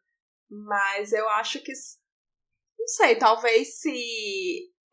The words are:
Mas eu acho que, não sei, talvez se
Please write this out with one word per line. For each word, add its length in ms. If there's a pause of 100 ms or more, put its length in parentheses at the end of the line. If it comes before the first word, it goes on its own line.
(500)
Mas 640
eu 180
acho 320
que, 120
não 1120
sei, 300
talvez 640
se 920 (200)